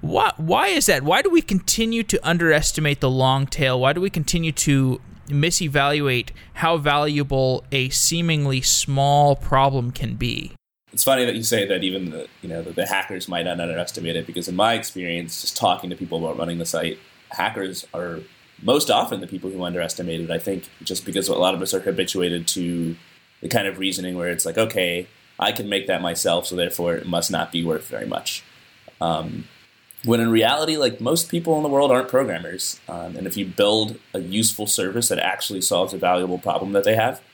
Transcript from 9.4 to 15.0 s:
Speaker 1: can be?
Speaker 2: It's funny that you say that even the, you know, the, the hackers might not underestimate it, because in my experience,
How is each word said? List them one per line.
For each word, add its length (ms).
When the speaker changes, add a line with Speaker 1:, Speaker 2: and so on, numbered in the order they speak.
Speaker 1:
can 240
be? 360
Speaker 2:
It's 140
funny 200
that 100
you 80
say 220
that 180
even 280
the, 160
you 80
know, 120
the, 100
the 140
hackers 440
might 160
not 160
underestimate 560
it, 100
because 220
in 60
my 180
experience, 680